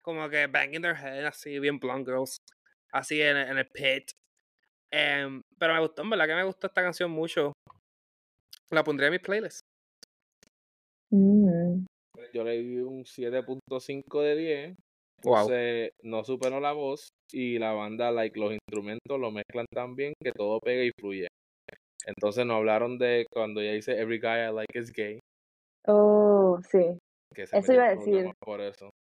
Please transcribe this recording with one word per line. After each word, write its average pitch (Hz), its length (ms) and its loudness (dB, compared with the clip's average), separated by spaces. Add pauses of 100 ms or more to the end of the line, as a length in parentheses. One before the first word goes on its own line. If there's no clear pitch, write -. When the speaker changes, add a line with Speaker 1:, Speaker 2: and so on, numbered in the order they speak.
Speaker 1:
como 156 280 -8
que 147 180 2
banging 139 340 -2
their 170 140 0
head, 139 300 -10
así, 143 340 -8
bien 143 200 -2
blonde 127 300 -4
girls, 131 280 -4 (560)
así 139 280 -2
en, 147 140 4
en 135 220 -2
el 131 100 -2
pit. 135 440 -4 (800)
Em, 143 480 -2 (180)
pero 165 140 2
me 160 80 2
gustó, 156 220 -2
en 208 80 -6
verdad 175 160 2
que 160 80 0
me 180 100 0
gustó 190 220 -6
esta 190 140 0
canción 180 300 -2
mucho. 160 400 0 (1200)
La 156 120 4
pondría 143 240 0
en 156 60 2
mis 180 80 -2
playlists. 202 380 -6 (1500)
Speaker 2:
Mm. 185 760 6 (480)
Speaker 3:
Yo 117 100 -4
le 117 140 -2
di 123 220 -6
un 131 260 -8
siete 123 380 -6
punto 131 360 -8
cinco 139 420 -6
de 147 140 2
diez. 156 400 -4 (480)
Speaker 1:
Wow. 113 240 4
Speaker 3:
Puse, 120 420 -2 (140)
no 110 200 -6
superó 131 360 -4
la 143 140 -2
voz 143 360 -8 (220)
y 123 260 -4
la 110 160 -2
banda, 110 380 -2
like, 110 280 -2
los 104 140 -2
instrumentos 107 680 -8
lo 120 120 -4
mezclan 107 420 -8
tan 123 220 -8
bien 139 260 -6
que 127 100 -4
todo 107 280 -2
pega 123 240 0
y 120 160 2
fluye. 98 280 -6 (800)
Entonces 104 400 -2
no 117 100 0
hablaron 110 440 2
de 120 320 2
cuando 107 300 -4
ella 104 120 -2
dice, 107 260 -4
"Every 113 200 -2
guy 117 300 -2
I 110 40 -4
like 110 240 -6
is 117 140 -10
gay". 107 280 -8 (680)
Speaker 2:
Oh, 208 720 8 (100)
sí. 175 280 4 (360)
Speaker 3:
Que 98 140 -12
se - 100 0
Speaker 2:
Eso 202 140 4
Speaker 3:
metió - 20 8
Speaker 2:
iba 247 120 8
a 220 80 6
Speaker 3:
en 196 40 0
problemas 208 260 2
Speaker 2:
decir. 185 160 -6
Speaker 3:
por 104 220 -8
eso. 101 280 -12 (160)